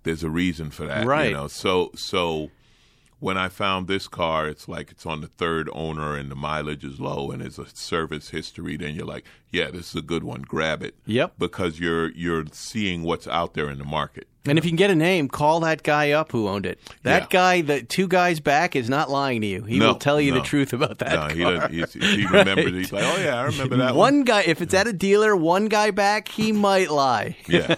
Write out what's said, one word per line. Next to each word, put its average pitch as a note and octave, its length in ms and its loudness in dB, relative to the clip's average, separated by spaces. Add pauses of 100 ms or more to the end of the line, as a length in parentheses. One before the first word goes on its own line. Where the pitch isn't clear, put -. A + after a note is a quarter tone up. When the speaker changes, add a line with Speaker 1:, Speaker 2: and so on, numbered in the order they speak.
Speaker 1:
there's E2 200 -4
a D#2+ 60 -2
reason E2 400 -2
for D#2 160 -10
that." C#2+ 200 -4
Speaker 2:
Right. C#3 240 2
Speaker 1:
You G2 40 -2
know? C#2+ 140 -6
So, F#2 480 0
so E2 560 -2 (680)
when F#2+ 180 -2
I F#2 120 0
found F#2+ 380 -2
this F#2+ 200 -2
car, D#2+ 400 0
it's D2+ 200 -10
like D#2+ 240 -10
it's - 140 -20
on D#2 160 -6
the D#2+ 60 -12
third D#2+ 460 -2
owner D#2 420 -4
and C#2+ 140 -8
the C2+ 60 -12
mileage D2+ 480 -6
is C#2 160 -12
low C#2 320 -6
and C2 100 -10
it's B1+ 160 -12
a C#2 160 -12
service D#2+ 560 -6
history, E2 480 -10
then D2+ 160 -8
you're E2+ 120 -10
like, E2 200 -12 (260)
"Yeah, E2 200 -2
this E2+ 180 -12
is - 60 -12
a E2 60 -4
good D#2+ 220 -4
one. E2 180 -10
Grab D#2 420 -4
it." - 120 -12 (100)
Speaker 2:
Yep. C3 340 -2
Speaker 1:
Because F2 400 -4
you're, E2 320 0
you're E2 400 -4
seeing F#2 520 -4
what's E2 240 -4
out E2 260 -2
there D2 160 -4
in C#2 80 -10
the C#2+ 80 -12
market. D2 420 -6 (200)
Speaker 2:
And D3 120 4
if D#3 60 -4
you F3 40 0
can E3 80 0
get G3 140 4
a F#3 40 4
name, D#3+ 320 2
call D#3 340 2
that D#3+ 200 0
guy D3 300 2
up D#3 200 0
who A2 160 0
owned F#2+ 200 -2
it. F2+ 100 -6 (240)
That D#3 220 2
Speaker 1:
Yeah. - 80 -14
Speaker 2:
guy, F3+ 300 4
the C#3+ 200 0
two F#3 260 -2
guys F3 320 2
back, D3+ 360 2
is A#2+ 140 0
not C#3 200 0
lying C#3 320 0
to G#2+ 60 0
you. G2 160 -4
He A2 160 0
Speaker 1:
No, A2+ 80 6
Speaker 2:
will G#2+ 80 4
tell D3 260 2
you C#3+ 120 4
the - 60 4
Speaker 1:
no. - 40 -2
Speaker 2:
truth C#3 280 0
about C3 280 -2
that - 140 -2
Speaker 1:
No, D#2 220 -2
he E2+ 60 -2
Speaker 2:
car. - 120 2
Speaker 1:
doesn't. - 200 -2
He's, E2+ 220 -4
if - 80 -6
he G#2 220 2
Speaker 2:
<laughs> - 60 -2
Right. G3 140 8
Speaker 1:
remembers, G2 280 2
he's F#2 180 -4
like, G2+ 140 -2
"Oh, D#3 180 0
yeah, C3 160 0
I B2+ 60 0
remember C3 320 -2
that B2+ 180 2
Speaker 2:
One B3 220 6
Speaker 1:
one." C#4+ 60 4
Speaker 2:
guy, A3 200 4
if E3 180 2
it's E3+ 140 -2
at G3+ 120 4
a A#3 60 -2
dealer, G3+ 420 4
one F3+ 320 2
guy G#3+ 220 2
back, G#3 380 0
he A3 240 -2
might G3 400 4
lie. C3+ 460 2 (100)
Speaker 1:
Yeah. E3 300 2